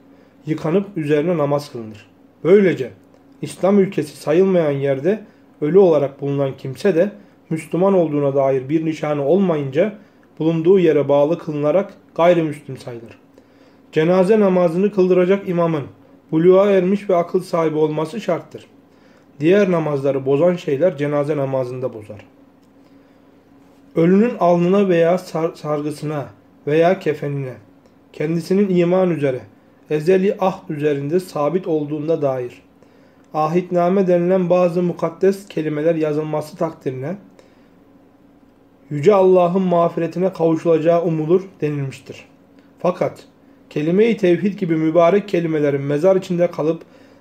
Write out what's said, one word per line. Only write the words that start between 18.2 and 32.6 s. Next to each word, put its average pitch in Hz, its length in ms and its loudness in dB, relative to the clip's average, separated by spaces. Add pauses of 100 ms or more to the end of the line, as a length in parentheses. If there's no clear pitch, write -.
şarttır. - 460 -8 (760)
Diğer 185 300 4
namazları 143 560 -2
bozan 160 300 2
şeyler 160 400 -2
cenaze 147 400 -2
namazında 131 580 -4
bozar. 101 300 -18 (1700)
Ölünün 190 440 4
alnına 180 480 2
veya 170 300 2
sar-, 165 360 -6
sargısına 147 720 -6 (400)
veya 165 320 2
kefenine 143 560 -6 (580)
kendisinin 175 640 -2
iman 180 340 2
üzere, 139 300 -2 (500)
ezeli 185 500 2
ahd 185 280 -2
üzerinde 147 520 -2
sabit 160 460 -4
olduğunda 151 560 -4
dair 131 400 -6 (720)